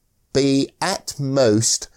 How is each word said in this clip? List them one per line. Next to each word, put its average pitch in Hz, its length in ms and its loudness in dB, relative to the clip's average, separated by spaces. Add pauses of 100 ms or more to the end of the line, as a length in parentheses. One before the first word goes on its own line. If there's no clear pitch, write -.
(320)
be 139 380 0 (100)
at - 400 -6
most 131 760 0